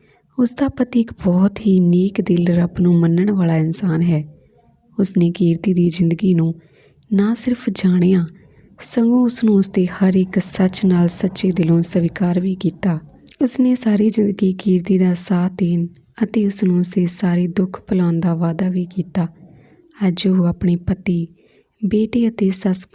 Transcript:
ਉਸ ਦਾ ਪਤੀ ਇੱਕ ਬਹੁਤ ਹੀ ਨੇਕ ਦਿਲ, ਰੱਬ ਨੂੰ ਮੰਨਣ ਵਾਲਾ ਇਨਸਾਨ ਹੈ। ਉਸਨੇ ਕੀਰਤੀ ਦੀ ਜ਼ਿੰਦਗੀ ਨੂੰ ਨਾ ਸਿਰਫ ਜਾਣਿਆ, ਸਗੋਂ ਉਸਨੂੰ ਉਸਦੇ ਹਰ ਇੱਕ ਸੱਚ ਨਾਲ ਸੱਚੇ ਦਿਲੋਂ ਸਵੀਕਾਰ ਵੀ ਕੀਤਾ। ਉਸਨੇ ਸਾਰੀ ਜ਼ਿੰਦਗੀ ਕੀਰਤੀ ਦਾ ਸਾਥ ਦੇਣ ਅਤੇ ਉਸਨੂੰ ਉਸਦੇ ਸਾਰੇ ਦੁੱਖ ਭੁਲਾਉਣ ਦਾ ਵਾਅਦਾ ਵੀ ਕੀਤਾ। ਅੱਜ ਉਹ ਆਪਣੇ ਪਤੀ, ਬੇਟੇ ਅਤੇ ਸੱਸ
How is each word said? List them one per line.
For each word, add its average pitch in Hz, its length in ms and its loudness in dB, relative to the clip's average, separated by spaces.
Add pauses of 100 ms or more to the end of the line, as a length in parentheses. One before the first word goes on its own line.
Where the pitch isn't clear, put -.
(400)
ਉਸ 247 140 2
ਦਾ 269 160 -2
ਪਤੀ 247 300 -2
ਇੱਕ 226 140 -2 (120)
ਬਹੁਤ 185 340 2
ਹੀ 190 200 2
ਨੇਕ 180 420 2
ਦਿਲ, 175 260 0
ਰੱਬ 175 340 0
ਨੂੰ 175 180 4
ਮੰਨਣ 170 320 2
ਵਾਲਾ 170 260 0
ਇਨਸਾਨ 160 440 -2
ਹੈ। 165 220 0 (760)
ਉਸਨੇ 175 320 0
ਕੀਰਤੀ 170 420 0
ਦੀ 175 160 2
ਜ਼ਿੰਦਗੀ 170 440 0
ਨੂੰ 165 200 0 (600)
ਨਾ 202 200 2
ਸਿਰਫ 240 360 -4
ਜਾਣਿਆ, 185 560 2 (560)
ਸਗੋਂ 240 420 0
ਉਸਨੂੰ 233 320 0
ਉਸਦੇ 196 300 0
ਹਰ 190 280 0
ਇੱਕ 185 260 0
ਸੱਚ 185 460 0
ਨਾਲ 175 220 4
ਸੱਚੇ 185 480 -2
ਦਿਲੋਂ 170 260 2
ਸਵੀਕਾਰ 175 580 0
ਵੀ 185 160 -2
ਕੀਤਾ। 175 440 -2 (420)
ਉਸਨੇ 254 340 2
ਸਾਰੀ 220 340 2
ਜ਼ਿੰਦਗੀ 196 440 0
ਕੀਰਤੀ 185 440 0
ਦਾ 180 160 2
ਸਾਥ 180 380 -2
ਦੇਣ 170 360 -2 (360)
ਅਤੇ 214 220 -2
ਉਸਨੂੰ 185 340 0
ਉਸਦੇ 180 260 0
ਸਾਰੇ 175 420 -2
ਦੁੱਖ 185 400 -4
ਭੁਲਾਉਣ 175 320 0
ਦਾ 170 160 0
ਵਾਅਦਾ 165 340 -2
ਵੀ 180 160 -4
ਕੀਤਾ। 175 420 -6 (800)
ਅੱਜ 180 200 -2
ਉਹ 185 180 2
ਆਪਣੇ 175 300 0
ਪਤੀ, 175 520 -4 (580)
ਬੇਟੇ 220 440 0
ਅਤੇ 208 200 -2
ਸੱਸ 190 460 -2